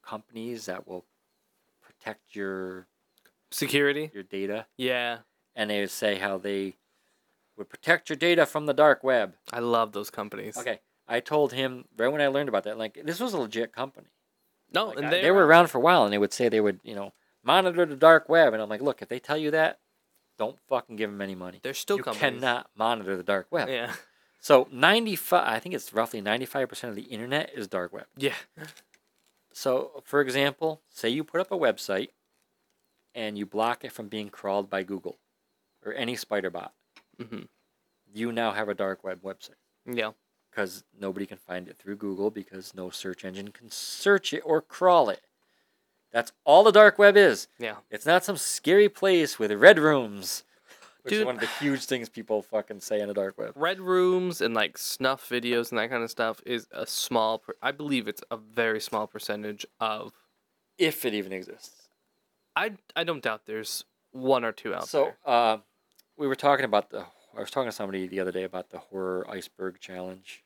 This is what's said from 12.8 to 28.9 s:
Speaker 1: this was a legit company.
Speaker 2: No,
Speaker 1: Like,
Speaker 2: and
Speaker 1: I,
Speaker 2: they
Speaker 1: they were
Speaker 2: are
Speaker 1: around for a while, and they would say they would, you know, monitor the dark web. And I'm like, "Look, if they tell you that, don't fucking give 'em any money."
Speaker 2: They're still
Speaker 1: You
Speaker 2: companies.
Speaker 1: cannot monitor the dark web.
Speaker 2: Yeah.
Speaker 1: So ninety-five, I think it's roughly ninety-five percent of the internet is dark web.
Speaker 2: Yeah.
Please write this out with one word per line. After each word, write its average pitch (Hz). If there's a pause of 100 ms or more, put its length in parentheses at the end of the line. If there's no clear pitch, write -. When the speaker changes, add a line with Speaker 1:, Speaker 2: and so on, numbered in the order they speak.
Speaker 1:
this 165
was 240
a 180
legit 113
company. 135 (680)
Speaker 2:
No, 214
Speaker 1:
Like, 131
Speaker 2:
and 143
Speaker 1:
I, -
Speaker 2:
they 175
Speaker 1:
they 165
were 196
Speaker 2:
are 151
Speaker 1:
around 165
for 139
a -
while, 160
and 104
they 104
would 101
say 123
they 110
would, 101
you 113
know, 101 (300)
monitor 175
the 147
dark 156
web. 151
And 110
I'm 104
like, 107
"Look, 135
if 104
they 123
tell 151
you 156
that, 156 (580)
don't 113
fucking 120
give 107
'em 101
any 98
money." 92
Speaker 2:
They're 135
still -
Speaker 1:
You 127
Speaker 2:
companies. 123
Speaker 1:
cannot 123
monitor 107
the 90
dark 95
web. 160
Speaker 2:
Yeah. 120 (460)
Speaker 1:
So 135
ninety-five, 180
I 113
think 180
it's -
roughly 110
ninety-five 123
percent 123
of 101
the 104
internet 123
is 104
dark 90
web. 104 (100)
Speaker 2:
Yeah. 139 (1160)